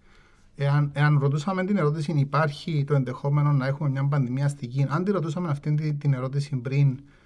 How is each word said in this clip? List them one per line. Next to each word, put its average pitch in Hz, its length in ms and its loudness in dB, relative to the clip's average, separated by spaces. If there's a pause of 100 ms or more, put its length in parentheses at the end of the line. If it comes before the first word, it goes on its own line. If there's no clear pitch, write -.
(580)
Εάν, 143 360 2
εάν 147 260 4
ρωτούσαμε 156 460 0
την 202 120 0
ερώτηση, 156 340 0
υπάρχει 147 760 0
το 147 60 -2
ενδεχόμενο 143 580 0
να 131 160 2
έχουμε 139 220 -2
μια 139 180 0
πανδημία 139 400 0
στη 143 180 -6
γη, 131 240 -2
αν 170 140 -2
τη 202 80 0
ρωτούσαμε 170 380 -2
αυτή 151 240 -2
τη, 151 200 0
την 143 200 0
ερώτηση 131 420 -4
πριν 131 440 2 (260)